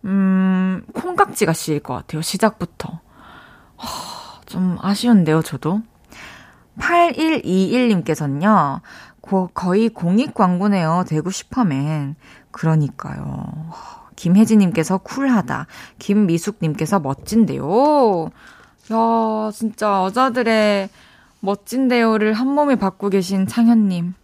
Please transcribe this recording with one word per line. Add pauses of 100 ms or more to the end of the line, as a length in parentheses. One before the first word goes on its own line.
음, (100)
콩깍지가
씌일
것
같아요.
시작부터. (800)
허...
좀
아쉬운데요,
저도. (960)
팔일이일님께서는요, (400)
고-,
거의
공익
광고네요.
대구
슈퍼맨. (360)
그러니까요. (720)
김혜진님께서
쿨하다. (320)
김미숙님께서
멋진데요. (640)
야,
진짜
여자들의 (500)
멋진데요를
한
몸에
받고
계신
창현님. (100)